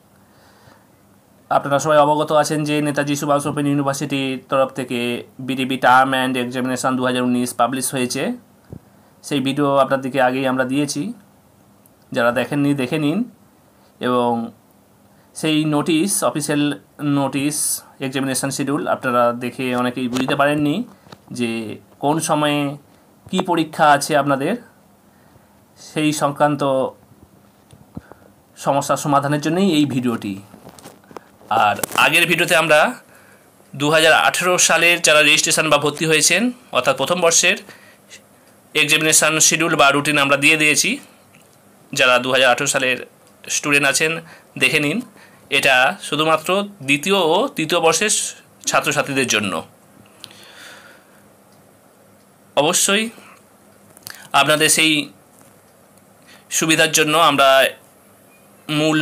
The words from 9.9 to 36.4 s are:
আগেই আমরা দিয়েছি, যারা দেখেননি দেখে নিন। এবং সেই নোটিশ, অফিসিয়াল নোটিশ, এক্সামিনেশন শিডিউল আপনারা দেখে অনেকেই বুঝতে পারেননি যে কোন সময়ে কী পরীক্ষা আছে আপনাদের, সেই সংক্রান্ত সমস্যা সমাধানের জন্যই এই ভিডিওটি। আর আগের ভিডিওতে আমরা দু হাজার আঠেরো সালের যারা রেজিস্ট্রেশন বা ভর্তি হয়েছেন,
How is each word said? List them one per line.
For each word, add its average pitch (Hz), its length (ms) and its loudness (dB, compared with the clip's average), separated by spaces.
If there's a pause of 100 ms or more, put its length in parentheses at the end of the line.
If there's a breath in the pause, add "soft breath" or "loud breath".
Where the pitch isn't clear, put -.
আগেই 131 260 0
আমরা 131 180 0
দিয়েছি, 143 480 -4 (960)
যারা 120 200 0
দেখেননি 143 420 -2
দেখে 131 260 -4
নিন। 156 240 -2 (760 soft breath)
এবং 120 500 -2 (840 soft breath)
সেই 156 320 -2
নোটিশ, 156 580 0
অফিসিয়াল 147 560 -2 (220)
নোটিশ, 143 800 -2 (180)
এক্সামিনেশন 135 500 -4
শিডিউল 139 380 -4
আপনারা 120 460 0
দেখে 123 420 -6
অনেকেই 123 320 -4
বুঝতে 131 280 -2
পারেননি 147 480 0 (480 loud breath)
যে 113 480 -6 (200)
কোন 147 200 0
সময়ে 147 580 -2 (540 soft breath)
কী 185 100 -2
পরীক্ষা 165 500 0
আছে 143 260 2
আপনাদের, 143 380 0 (1200 soft breath)
সেই 151 360 -4
সংক্রান্ত 147 500 0 (1900 loud breath)
সমস্যা 139 400 -2
সমাধানের 143 440 0
জন্যই 170 300 0
এই 151 140 2
ভিডিওটি। 113 560 -4 (1080 loud breath)
আর 104 260 2 (200)
আগের 147 320 4
ভিডিওতে 170 280 0
আমরা 160 240 4 (960 soft breath)
দু 143 140 -2
হাজার 160 240 6
আঠেরো 156 440 2
সালের 170 440 2
যারা 151 200 4
রেজিস্ট্রেশন 156 480 2
বা 147 80 4
ভর্তি 147 280 -2
হয়েছেন, 170 460 2 (200)